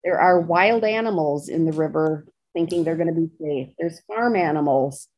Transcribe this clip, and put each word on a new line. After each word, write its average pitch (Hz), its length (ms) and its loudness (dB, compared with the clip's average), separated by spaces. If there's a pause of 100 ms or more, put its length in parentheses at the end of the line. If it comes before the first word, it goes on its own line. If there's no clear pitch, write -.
There 180 160 0
are 180 180 6
wild 185 460 2
animals 180 640 -2
in 165 160 0
the 160 80 0
river 156 540 -2 (260)
thinking 170 320 -2
they're 165 120 -2
gonna 165 180 -2
be 165 160 -2 (100)
safe. 143 380 -6
There's 165 220 -6
farm 226 360 -2
animals. 143 800 0